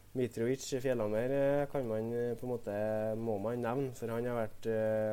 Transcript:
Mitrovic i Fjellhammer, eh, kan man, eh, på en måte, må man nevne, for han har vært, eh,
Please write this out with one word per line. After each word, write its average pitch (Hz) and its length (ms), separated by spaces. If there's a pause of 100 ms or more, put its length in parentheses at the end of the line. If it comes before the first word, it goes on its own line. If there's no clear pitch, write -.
(140)
Mitrovic 123 560
i 135 100
Fjellhammer, 117 500
eh, 139 380
kan 139 180
man, 110 280
eh, 120 220
på 123 120
en 123 60
måte, 107 220 (420)
må 113 200
man 117 220
nevne, 123 340
for 120 140
han 117 160
har 123 140
vært, 110 340
eh, 110 420